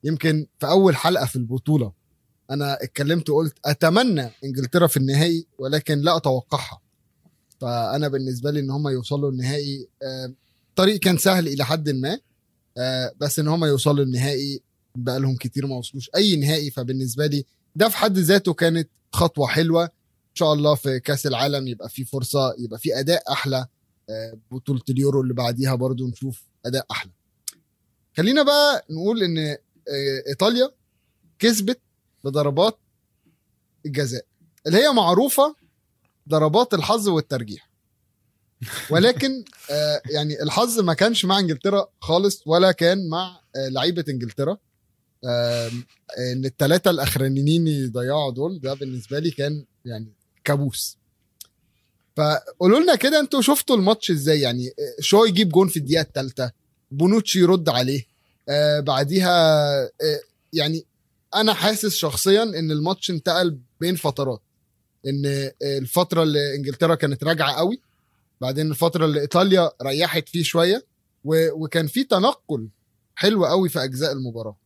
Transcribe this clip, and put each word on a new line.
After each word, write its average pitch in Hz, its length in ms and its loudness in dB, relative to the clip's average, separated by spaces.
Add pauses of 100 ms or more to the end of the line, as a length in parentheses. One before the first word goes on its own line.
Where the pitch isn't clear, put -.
يمكن 156 420 -2 (120)
في 147 80 -6
أول 180 300 6
حلقة 160 300 0
في - 100 -6
البطولة 123 560 -2 (580)
أنا 139 320 -4
اتكلمت 151 480 -2
وقلت 156 240 2 (100)
أتمنى 160 680 2 (140)
إنجلترا 135 420 2
في - 100 2
النهائي، 147 500 2 (120)
ولكن 147 400 -2
لا 160 180 2
أتوقعها. 135 640 -4 (800)
فأنا 120 480 -2
بالنسبة 131 420 -4
لي 147 100 -2
إن 135 100 -4
هم 143 180 -2
يوصلوا 139 420 -2
النهائي، 135 580 -6 (140)
آم، 131 320 -10 (420)
طريق 190 240 2
كان 185 180 2
سهل 185 300 2
إلى 139 160 -2
حد 151 260 -2
ما، 139 280 -4 (600)
آه، 127 420 -4
بس 147 180 -2
إن 151 100 0
هم 165 160 0
يوصلوا 143 400 2
النهائي 135 560 -4 (340)
بقالهم 127 420 -2
كتير 131 300 -6
ما 135 100 -6
وصلوش 123 400 -12
أي 196 200 2
نهائي، 147 340 -2
فبالنسبة 131 560 -4
لي 143 180 -2 (320)
ده 214 120 4
في 196 80 -2
حد 202 220 2
ذاته 185 360 4
كانت 165 340 0 (240)
خطوة 151 340 0
حلوة. 165 380 2
إن - 520 -18
شاء 156 160 2
الله 147 220 2
في 131 260 -4
كأس 143 260 -4
العالم 135 420 -2
يبقى 113 200 -12
في 131 160 -12
فرصة، 131 540 -2
يبقى 120 200 -10
في 123 200 -4
أداء 147 340 -2
أحلى، 131 340 -4 (440)
آه، 113 280 -12 (120)
بطولة 127 400 -4
اليورو 135 300 2
اللي 127 140 -2
بعديها 123 400 -2
برضو 127 340 -2
نشوف 131 340 -10 (240)
أداء 127 240 -4
أحلى. - 200 -8 (1080)
خلينا 247 260 2
بقى 285 480 4
نقول 196 320 -2
إن، 170 160 0
آه، 151 200 -4 (680)
إيطاليا 233 420 0 (680)
كسبت 214 420 0 (440)
بضربات 147 540 0 (1080)
الجزاء 135 380 -4 (420)
اللي 185 120 4
هي 285 140 4
معروفة 254 640 4 (720)
ضربات 156 460 2
الحظ 202 340 0
والترجيح، 123 600 -4 (1200)
ولكن، 247 540 2 (260)
آه، 151 320 -2 (120)
يعني 151 280 -2
الحظ 226 380 0
ما 170 140 2
كانش 214 300 2
مع 190 140 2
إنجلترا 190 500 0 (120)
خالص 196 460 0
ولا 175 260 4
كان 175 360 0
مع، 180 320 -6 (160)
آه، 135 120 -4
لعيبة 147 400 -2
إنجلترا. 139 500 -4 (640)
آم، 120 600 -4 (340)
إن 127 260 -4
التلاتة 147 460 2
الأخرانيين 139 760 0
يضيعوا 135 640 -2
دول، 156 280 -6
ده 135 140 -6
بالنسبة 135 440 -8
لي 160 120 -2
كان 143 340 -6 (200)
يعني 113 280 -14 (320)
كابوس. 143 540 -2 (1160)
فقولوا 175 640 2
لنا 349 140 6
كده 302 260 2
أنتوا 277 200 0
شفتوا - 360 2
الماتش 208 340 2
إزاي؟ 151 300 2
يعني، 123 280 -2
آه، 131 320 -10
شو 202 240 6
يجيب 202 240 4
جون 175 200 4
في - 80 -4
الدقيقة 156 240 0
التالتة، 135 500 -6 (400)
بونوتشي 185 480 2
يرد 175 300 4
عليه، 127 360 0 (440)
آه، 147 320 2
بعديها، 143 500 0 (540)
آه، 151 360 -4 (320)
يعني 160 320 -2 (500)
أنا 214 200 2
حاسس 208 400 0
شخصيًا 196 480 2
إن 165 280 -2
الماتش 160 400 -2
انتقل 170 480 0 (220)
بين 175 160 -2
فترات، 135 440 -4 (640)
إن، 139 200 -2
آه، 139 260 -4 (100)
الفترة 143 600 0
اللي 147 320 0
إنجلترا 143 400 0
كانت 143 300 -4
راجعة 151 280 -2
قوي، 175 280 -2 (600)
بعدين 139 300 -2
الفترة 160 340 0
اللي 151 160 0
إيطاليا 175 500 4 (120)
ريحت 160 460 -2
فيه 175 140 -4
شوية، 175 440 0 (380)
و-، 160 400 0
وكان 160 220 -2
في 247 180 -2
تنقل 185 640 0 (480)
حلو 202 300 2
قوي 175 220 2
في 143 160 -4
أجزاء 135 280 -4
المباراة. 117 540 -8